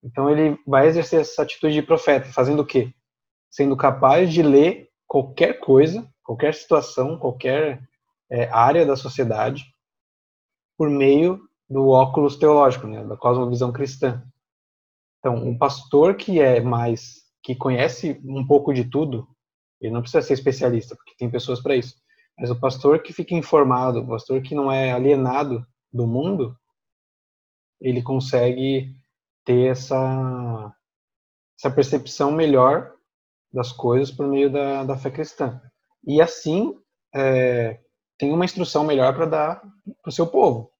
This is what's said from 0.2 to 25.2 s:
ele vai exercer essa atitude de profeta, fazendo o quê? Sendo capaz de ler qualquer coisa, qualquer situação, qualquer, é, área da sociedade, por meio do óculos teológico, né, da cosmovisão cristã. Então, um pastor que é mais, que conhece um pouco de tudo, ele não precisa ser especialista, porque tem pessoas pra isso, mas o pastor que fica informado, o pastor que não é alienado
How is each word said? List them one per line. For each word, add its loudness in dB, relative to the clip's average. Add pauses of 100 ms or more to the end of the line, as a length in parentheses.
ele 0
vai 4
exercer 2
essa -4
atitude -2
de 0
profeta, 0
fazendo 0
o -2
quê? -2 (560)
Sendo 0
capaz 2
de 2
ler 4 (200)
qualquer 0
coisa, 4 (160)
qualquer -4
situação, -2
qualquer, -4 (480)
é, -2
área 4
da 0
sociedade, -6 (1120)
por 0
meio 4 (280)
do 2
óculos 4
teológico, 4
né, -12
da -12
cosmovisão 0
cristã. -6 (960)
Então, -4
um -6
pastor 2
que -2
é 4
mais, -4 (200)
que -8
conhece -4
um -8
pouco 2
de -2
tudo, -4 (540)
ele -6
não -4
precisa 0
ser -2
especialista, -2
porque -20
tem -6
pessoas -8
pra -2
isso, -4 (420)
mas -6
o -6
pastor 2
que -18
fica -8
informado, 0
o -12
pastor -6
que -12
não -2
é -2
alienado 0 (260)